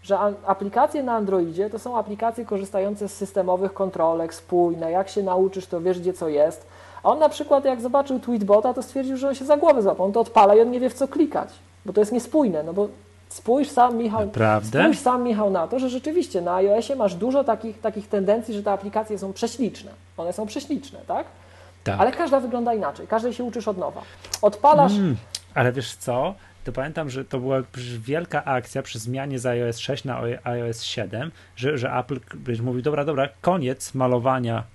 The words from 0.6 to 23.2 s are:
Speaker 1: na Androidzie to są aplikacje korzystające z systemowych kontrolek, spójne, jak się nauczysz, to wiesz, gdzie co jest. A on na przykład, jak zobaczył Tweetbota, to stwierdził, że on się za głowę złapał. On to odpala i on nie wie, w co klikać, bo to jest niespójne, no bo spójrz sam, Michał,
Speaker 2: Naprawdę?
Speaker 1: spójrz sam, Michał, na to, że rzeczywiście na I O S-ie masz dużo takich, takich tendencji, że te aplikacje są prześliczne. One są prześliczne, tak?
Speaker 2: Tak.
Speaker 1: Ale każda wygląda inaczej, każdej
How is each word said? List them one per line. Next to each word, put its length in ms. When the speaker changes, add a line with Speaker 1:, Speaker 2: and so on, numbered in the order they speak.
Speaker 1:
na 120
Androidzie 540
to 100
są 180
aplikacje 480
korzystające 640
z 40
systemowych 600
kontrolek, 600
spójne, 580
jak 180
się 140
nauczysz, 440
to 140
wiesz, 180
gdzie 140
co 160
jest. 380
A 60
on 100
na 100
przykład, 360
jak 160
zobaczył 380
Tweetbota, 540
to 100
stwierdził, 340
że 100
on 80
się 100
za 120
głowę 240
złapał. 240
On 80
to 60
odpala 360
i 60
on 100
nie 80
wie, 100
w 40
co 140
klikać, 420
bo 80
to 80
jest 100
niespójne, 520
no 100
bo 140
spójrz 400
sam, 280
Michał, 280
Speaker 2:
Naprawdę? 560
Speaker 1:
spójrz 180
sam, 240
Michał, 260
na 180
to, 120
że 100
rzeczywiście 520
na 200
I 60
O 100
S-ie 200
masz 180
dużo 280
takich, 380
takich 280
tendencji, 440
że 100
te 80
aplikacje 480
są 140
prześliczne. 580
One 160
są 120
prześliczne, 640
tak? 180
Speaker 2:
Tak. 160
Speaker 1:
Ale 120
każda 280
wygląda 340
inaczej, 340
każdej 260